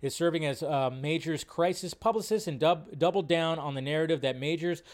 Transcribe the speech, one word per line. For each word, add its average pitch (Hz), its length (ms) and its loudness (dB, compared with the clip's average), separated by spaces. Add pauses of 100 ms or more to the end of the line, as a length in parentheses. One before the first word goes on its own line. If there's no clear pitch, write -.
is 139 120 -2
serving 165 300 2
as, 139 180 -2
uh, 139 280 0
Majors' 151 540 -2
crisis 175 500 0
publicist 220 520 0
and 143 140 -4
dub-, 156 380 2
doubled 180 280 2
down 165 320 2
on 143 160 -4
the 135 60 -4
narrative 156 400 0
that 127 160 0
Majors 165 460 -2 (120)